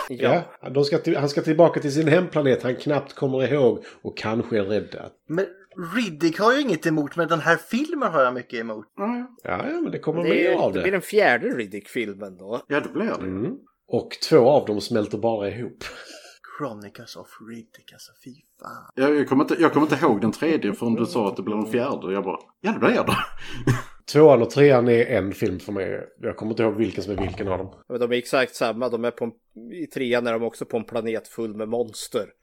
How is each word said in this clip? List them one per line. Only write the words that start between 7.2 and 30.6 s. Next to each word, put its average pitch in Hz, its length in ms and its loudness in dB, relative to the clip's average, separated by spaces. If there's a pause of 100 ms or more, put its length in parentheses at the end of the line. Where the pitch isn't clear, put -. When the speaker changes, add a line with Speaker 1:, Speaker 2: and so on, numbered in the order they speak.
Speaker 3:
den 160 120 2
här 156 160 2
filmen 262 560 -4
har 156 120 2
jag 127 100 2
mycket 123 260 -8
emot. 110 260 -8 (140)
Speaker 4:
Mm. 240 280 -6 (160)
Speaker 2:
Ja, - 260 -4
ja, 339 120 -4
men 247 100 -4
det - 80 -8
kommer 160 240 -4
Speaker 1:
Det 165 60 0
Speaker 2:
mer 202 220 2
Speaker 1:
är, - 40 2
Speaker 2:
av 113 180 0
Speaker 1:
det 95 60 -2
Speaker 2:
det. - 40 -4
Speaker 1:
blir 190 100 0
en 185 80 -2
fjärde 170 460 2
Riddick-filmen 101 880 -6
då. 101 300 -8
Speaker 4:
Ja, 143 120 -2
det - 100 -8
blir 190 160 -4
det. 208 80 -2 (120)
Speaker 2:
Mm. 95 260 -4 (360)
Och 117 220 -4 (200)
två 131 200 8
av 143 160 4
dem 104 160 -2
smälter 110 360 -2
bara 110 320 -2
ihop. 107 340 -12 (760)
Speaker 3:
Chronicles 113 560 -12
of 92 120 -18 (220)
Riddick, - 440 -20
alltså - 180 -20 (140)
fy 127 60 -18 (300)
fan. - 340 -18
Speaker 4:
Jag, 143 200 2
jag 143 140 2
kommer 135 140 4
inte, 160 160 0
jag 156 140 6
kommer 147 120 4
inte 151 200 0
ihåg 107 160 4
den 110 100 2
tredje 143 420 -2
förrän 117 220 -2
du 113 100 0
sa 107 220 0
att 95 100 -2
det 98 60 -8
blir 107 120 -4
en 107 160 -2
fjärde. 113 420 -2
Jag 98 100 -2
bara, 90 160 -4 (220)
"Ja, 208 100 -2
det 208 80 -4
blir 143 100 4
det." 220 260 0 (500)
<laughs> - 460 -2
Speaker 2:
Tvåan 143 300 10
och 113 80 0
trean 135 380 6
är 120 180 6
en 98 280 0
film 92 260 -2
för - 120 -12
mig. 98 360 -6 (140)
Jag 107 160 -6
kommer 110 140 -6
inte 113 120 0
ihåg 110 120 2
vilken 104 280 -2
som 101 100 -6
är 95 80 -4
vilken 98 260 -6
av 92 100 -2
dem. 92 160 -8
Speaker 1:
Ja, - 160 -20
men 123 100 -6
de 120 120 0
är 123 60 0
exakt 123 380 -2
samma. 117 340 -2
De 117 160 -4
är 120 60 0
på 120 140 -8
en, 113 60 -6 (420)
i 165 140 -10
trean 120 400 -2
är 113 60 0
de 113 100 -2
också 113 220 -6